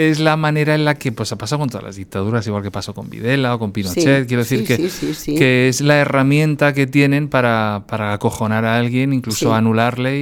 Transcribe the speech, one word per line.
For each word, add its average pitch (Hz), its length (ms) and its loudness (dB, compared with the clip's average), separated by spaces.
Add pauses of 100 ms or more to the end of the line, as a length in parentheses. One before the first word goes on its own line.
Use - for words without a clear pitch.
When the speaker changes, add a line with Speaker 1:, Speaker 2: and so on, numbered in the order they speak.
(100)
Speaker 1:
es 151 100 0
la 156 160 2
manera 151 400 0
en 151 80 2
la 147 100 2
que, 139 160 -6
pues, 110 220 -6
ha 107 40 -6
pasado 131 220 -4
con 147 100 -2
todas - 160 -8
las 101 120 -14
dictaduras, 98 500 -4
igual 104 160 -2
que 98 80 -6
pasó 101 240 -8
con - 160 -12
Videla 123 460 -2
o - 20 -2
con 107 140 -4
Pinochet. 139 500 2
Speaker 2:
Sí, 123 60 -6
Speaker 1:
Quiero 120 160 2
decir 120 160 0
Speaker 2:
sí, 110 60 -2
Speaker 1:
que, 120 100 2
Speaker 2:
sí, 170 120 0
sí, 151 260 -6
sí. 151 200 -6
Speaker 1:
que 127 340 4
es 123 120 -2
la 147 160 4
herramienta 143 760 2
que 139 140 2
tienen 143 420 2
para, 113 600 0
para 107 240 -2
acojonar 110 520 -2
a 113 140 2
alguien, 127 340 0
incluso 117 380 -2
Speaker 2:
Sí. - 20 2
Speaker 1:
anularle 113 680 2